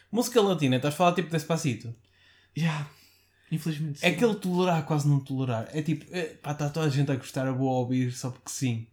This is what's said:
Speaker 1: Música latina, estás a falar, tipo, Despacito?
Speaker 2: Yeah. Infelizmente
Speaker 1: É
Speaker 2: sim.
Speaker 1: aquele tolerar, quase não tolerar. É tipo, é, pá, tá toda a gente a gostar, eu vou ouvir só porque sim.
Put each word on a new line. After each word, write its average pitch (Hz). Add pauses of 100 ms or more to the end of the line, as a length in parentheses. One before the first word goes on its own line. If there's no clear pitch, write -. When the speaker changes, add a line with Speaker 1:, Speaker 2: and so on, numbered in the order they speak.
(100)
Speaker 1:
Música 240
latina, 151
estás 139
a -
falar, 175
tipo, 175
Despacito? 147 (640)
Speaker 2:
Yeah. 151 (640)
Infelizmente 151
Speaker 1:
É 175
Speaker 2:
sim. -
Speaker 1:
aquele 226
tolerar, 180
quase 147
não 143
tolerar. 131
É 156
tipo, 151
é, 180 (120)
pá, -
tá 143
toda 156
a -
gente 139
a 135
gostar, 131
eu 131
vou 131
ouvir 127
só 123
porque -
sim. 117